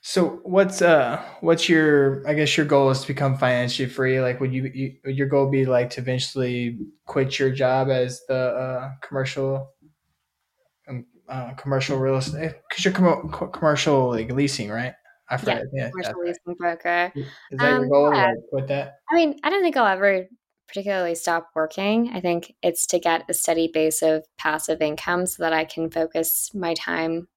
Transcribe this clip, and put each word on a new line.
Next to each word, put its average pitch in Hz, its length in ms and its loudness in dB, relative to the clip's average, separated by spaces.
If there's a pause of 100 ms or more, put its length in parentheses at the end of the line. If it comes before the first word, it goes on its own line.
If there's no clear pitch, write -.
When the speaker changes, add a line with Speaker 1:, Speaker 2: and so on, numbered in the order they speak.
Speaker 1:
So - 400 0
what's, 190 380 2
uh, 151 420 4 (180)
what's 165 280 2
your, 143 580 4
I 151 60 0
guess 147 240 2
your 156 80 2
goal 139 240 4
is 135 120 0
to - 60 -12
become 135 300 0
financially 127 500 0
free. 131 340 0
Like, 127 180 -2
would 131 120 -2
you, 127 220 -4
you, 131 320 -8
would 135 100 -6
your 139 120 0
goal 139 240 2
be, 135 160 2
like, 123 240 2
to 131 100 -8
eventually 123 800 -4 (260)
quit 135 320 -2
your 135 140 2
job 131 380 0
as 127 380 0
the, 135 80 0
uh, 127 540 -4 (120)
commercial, 135 680 -4 (1160)
um, 123 180 -12 (240)
uh, 131 240 -10
commercial 135 460 -2
real 135 160 0
estate? 156 380 -4 (180)
'Cause - 120 -6
you're 185 120 2
commo-, 160 360 2
co-, - 180 -6
commercial, 143 600 2
like, 117 220 -2
leasing, 135 400 -2
right? 120 240 -6 (340)
I 127 80 -2
forgot. - 200 -2
Speaker 2:
Yeah, - 60 -6 (100)
Speaker 1:
Yeah, 131 180 -4
Speaker 2:
commercial - 220 -6
Speaker 1:
that's - 40 -8
right. 175 100 -4
Speaker 2:
leasing 175 300 -8
broker. 175 580 -2
Speaker 1:
Is 135 440 -12
that 147 100 4
your 151 140 4
Speaker 2:
Um, 131 60 -2
Speaker 1:
goal, 143 260 6
Speaker 2:
yeah. 127 140 4
Speaker 1:
like, 117 60 0 (160)
with 135 180 -2
that? 139 260 -4 (160)
Speaker 2:
I 320 40 2
mean, 311 280 2
I 311 80 0
don't 392 100 0
think 339 160 0
I'll 240 80 4
ever 190 420 2 (400)
particularly 190 460 -2
stop 165 400 -2
working. 202 580 0
I 185 100 -6
think 175 420 -2
it's 175 240 0
to 180 120 0
get 170 300 0
a - 60 -4
steady 165 360 0
base 156 300 0
of 156 240 2 (140)
passive 156 420 -2
income 175 460 -2
so - 160 -6
that 160 100 0
I 160 120 0
can 160 260 -6
focus 165 640 -4
my 175 180 -2
time 165 640 -4